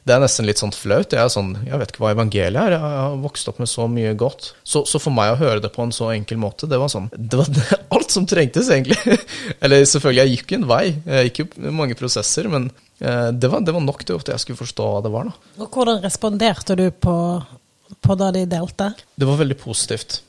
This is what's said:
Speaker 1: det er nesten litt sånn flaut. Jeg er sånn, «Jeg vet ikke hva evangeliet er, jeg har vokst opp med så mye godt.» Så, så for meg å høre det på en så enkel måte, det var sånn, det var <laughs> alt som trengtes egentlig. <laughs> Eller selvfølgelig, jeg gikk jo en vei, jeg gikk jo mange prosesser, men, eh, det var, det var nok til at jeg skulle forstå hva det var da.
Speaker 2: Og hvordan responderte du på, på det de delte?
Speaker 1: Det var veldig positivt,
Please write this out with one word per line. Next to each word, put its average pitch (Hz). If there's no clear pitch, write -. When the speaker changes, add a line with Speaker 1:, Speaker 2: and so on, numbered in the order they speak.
Speaker 1:
det 123
er 135
nesten 123
litt 104
sånn 104
flaut. 120
Jeg 123
er 120
sånn, 98
«Jeg 131
vet 131
ikke -
hva 107
evangeliet 101
er, 190
jeg 160
har 143
vokst -
opp -
med 120
så 120
mye 113
godt.» 120
Så, -
så -
for 147
meg 110
å 127
høre 113
det 107
på 120
en 120
så 113
enkel 110
måte, 110
det 131
var 143
sånn, 107
det 113
var 135
<laughs> -
alt -
som 180
trengtes 175
egentlig. 131
<laughs> -
Eller 139
selvfølgelig, 135
jeg 127
gikk -
jo 262
en 139
vei, 120
jeg 135
gikk 135
jo 151
mange 123
prosesser, 135
men, 127
eh, 120
det 123
var, 196
det 160
var 160
nok -
til 170
at 135
jeg 120
skulle 123
forstå 120
hva 101
det 107
var 123
da. 190
Speaker 2:
Og 220
hvordan 233
responderte 202
du 185
på, 175
på 196
det 190
de 185
delte? 196
Speaker 1:
Det 135
var 143
veldig 135
positivt, -